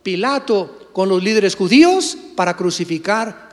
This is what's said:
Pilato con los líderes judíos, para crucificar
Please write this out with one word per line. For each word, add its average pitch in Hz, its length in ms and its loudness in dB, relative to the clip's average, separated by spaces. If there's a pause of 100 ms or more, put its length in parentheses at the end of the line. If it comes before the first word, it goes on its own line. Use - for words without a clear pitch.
Pilato 208 920 -4
con 190 160 0
los 185 120 2
líderes 202 340 2
judíos, 320 600 4 (180)
para 175 220 -2
crucificar 180 960 -4